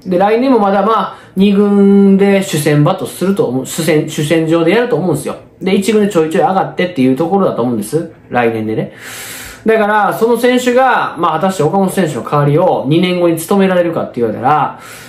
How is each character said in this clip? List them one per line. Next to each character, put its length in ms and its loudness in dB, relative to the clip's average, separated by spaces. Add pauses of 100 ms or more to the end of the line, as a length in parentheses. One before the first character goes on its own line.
で、 120 0
来 220 2
年 100 0
も 80 4
ま 120 2
だ、 140 0
ま 160 2
あ、 160 -8 (200)
二 160 4
軍 640 4
で 260 2
主 160 -4
戦 240 2
場 120 2
と 120 -6
す 180 -8
る 100 0
と 120 0
思 160 -4
う、 40 -10
主 160 -8
戦、 280 0
主 140 -4
戦 220 0
場 180 0
で 80 2
や 80 2
る 80 -2
と 80 -2
思 120 -2
う 40 0
ん 20 0
で 80 -6
す 60 -8
よ。 80 -8 (240)
で、 140 -2
一 180 0
軍 140 2
で 60 -2
ち 60 0
ょ 80 2
い 40 -6
ち 80 0
ょ 20 2
い 20 2
上 120 0
が 100 0
っ 100 -10
て 120 -2
っ 80 -10
て 80 -2
い 100 2
う 40 0
と 120 -2
こ 100 0
ろ 80 0
だ 80 -2
と 80 -4
思 100 -2
う 20 -2
ん 20 -4
で 80 -6
す。 260 -6 (200)
来 220 0
年 140 -6
で 80 -4
ね。 180 -6 (720)
だ 140 2
か 80 0
ら、 280 0
そ 120 0
の 120 0
選 200 2
手 140 0
が、 460 0
ま 160 -2
あ、 60 -4
果 80 0
た 40 0
し 60 -8
て 40 -2
岡 140 0
本 140 0
選 180 -2
手 80 -6
の 60 -6
代 180 -2
わ 60 2
り 120 2
を 300 0
二 120 2
年 200 0
後 80 2
に 80 0
務 240 0
め 80 4
ら 60 0
れ 100 2
る 80 -2
か 120 -4
っ 20 -8
て 140 -10
言 40 2
わ 60 -2
れ 60 -6
た 60 -8
ら、 380 0 (280)